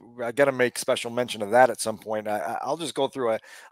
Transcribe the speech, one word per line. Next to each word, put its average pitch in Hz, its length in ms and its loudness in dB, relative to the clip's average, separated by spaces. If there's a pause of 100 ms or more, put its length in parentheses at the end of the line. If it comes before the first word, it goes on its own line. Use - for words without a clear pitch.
(220)
I 117 80 -6
gotta 139 220 4
make 123 260 0
special 120 320 -2
mention 117 300 -4
of 101 120 -6
that 123 180 8
at 104 100 -8
some 110 160 -4
point." 107 320 -8
I, 107 100 -2
I, 85 220 -6
I'll 143 160 -4
just 160 180 -8
go 139 140 0
through 120 240 -2
a, 110 80 -2 (320)